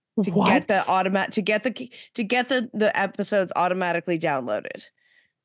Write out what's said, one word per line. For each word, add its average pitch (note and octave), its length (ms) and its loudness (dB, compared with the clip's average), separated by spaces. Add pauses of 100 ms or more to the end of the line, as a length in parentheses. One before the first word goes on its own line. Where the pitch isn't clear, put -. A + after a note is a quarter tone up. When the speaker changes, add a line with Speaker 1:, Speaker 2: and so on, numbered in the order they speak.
(240)
Speaker 1:
to F#3 80 -2
get F#3 340 4
the G3 160 4
Speaker 2:
What? F#3 240 2
Speaker 1:
automa-, F#3+ 240 0
to A3 120 -2
get G#3 200 0
the, B3 280 -6 (240)
to A#3+ 100 -4
get B3 240 0
the, B3+ 260 -2
the G#3 240 2
episodes G3 560 0
automatically F3 640 0
downloaded. B2+ 680 -4 (600)